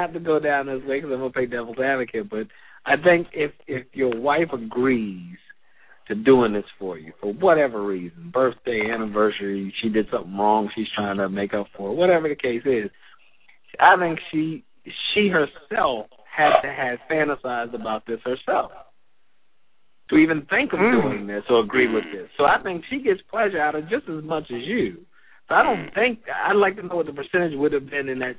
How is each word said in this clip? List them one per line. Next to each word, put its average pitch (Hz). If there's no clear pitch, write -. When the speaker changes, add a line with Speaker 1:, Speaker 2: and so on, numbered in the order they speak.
Speaker 1:
have 170
to 170
go 160
down 143
this 131
way 139
'cause 156
I'm 127
gonna 131
play 127
devil's 120
advocate. 127
But 107
I 139
think 170
if, 151
if 127
your 127
wife 143
agrees 113
to 104
doing 117
this 101
for 92
you 80
for 104
whatever 143
reason, 87
birthday, 117
anniversary, 104
she 113
did 107
something 95
wrong, 104
she's 110
trying 101
to 98
make 101
up 101
for 98
it, 110
whatever 165
the 147
case 120
is, 113
I 180
think 165
she, 160
she 208
herself 156
has 151
to 147
have 131
fantasized 131
about 110
this 113
herself 139
to 151
even 156
think 247
of -
Speaker 2:
Mm. 226
Speaker 1:
doing 104
this 104
or 120
agree 117
with 110
Speaker 3:
Mm. 80
Speaker 1:
this. 95
So 143
I 160
think 175
she 269
gets 208
pleasure 202
out 151
of 156
just 214
as 156
much 156
as 120
you. 170
So 156
I 202
don't 254
Speaker 3:
Mm. -
Speaker 1:
think, 226
I'd 131
like 196
to 214
know 175
what 160
the 143
percentage 156
would 147
have 139
been 139
in 131
that, 127